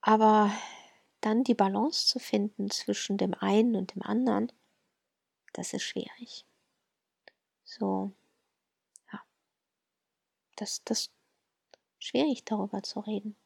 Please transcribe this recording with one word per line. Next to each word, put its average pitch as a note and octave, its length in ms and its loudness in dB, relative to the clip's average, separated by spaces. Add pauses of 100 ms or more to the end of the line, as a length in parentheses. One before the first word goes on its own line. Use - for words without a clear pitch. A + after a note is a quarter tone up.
Aber G#3+ 520 6 (680)
dann A3 220 2
die B3 100 4
Balance G#3 520 2
zu - 120 -2
finden G3+ 520 -2
zwischen - 460 -4
dem G3 180 0
einen G#3+ 420 4
und F#3 180 -4
dem F#3 80 -8
anderen, A3+ 500 0 (1000)
das - 200 -10
ist - 120 -6
schwierig. - 600 -12 (1200)
So, F#3+ 480 -4 (1000)
ja, - 100 -14 (1300)
das, - 280 -8
das - 160 -2
ist - 100 -8 (880)
schwierig, C4+ 460 0
darüber G3+ 380 -4
zu - 180 -10
reden. G#3 460 -6